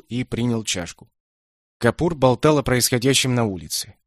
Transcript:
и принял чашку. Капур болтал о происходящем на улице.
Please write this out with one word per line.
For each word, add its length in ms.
и 160
принял 400
чашку. 460
Капур 380
болтал 440
о 40
происходящем 720
на 80
улице. 520